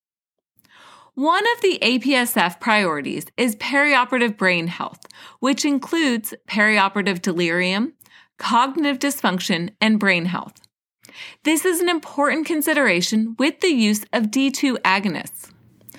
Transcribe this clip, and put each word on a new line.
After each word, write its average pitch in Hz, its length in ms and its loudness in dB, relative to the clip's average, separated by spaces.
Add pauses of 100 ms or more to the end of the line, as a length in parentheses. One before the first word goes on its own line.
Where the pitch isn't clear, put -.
(1120)
One 330 300 2 (120)
of - 60 -8
the 381 220 2
A 247 160 2
P 269 160 0
S 240 200 0
F 180 240 2
priorities 156 680 0 (100)
is 226 180 0
perioperative 247 800 2
brain 180 300 0
health, - 400 -10 (340)
which 262 240 0
includes 285 680 -2 (140)
perioperative 196 720 0
delirium, 180 720 -2 (460)
cognitive 269 580 0
dysfunction, 185 800 -2
and 220 200 2
brain 180 260 0
health. - 280 -6 (920)
This 311 200 2
is 359 160 2
an 349 80 0
important 302 580 0
consideration 226 920 0
with 285 220 0
the 381 80 2
use 214 420 2
of 214 200 0
D 269 200 0
two 269 320 0
agonists. 190 640 -2 (500)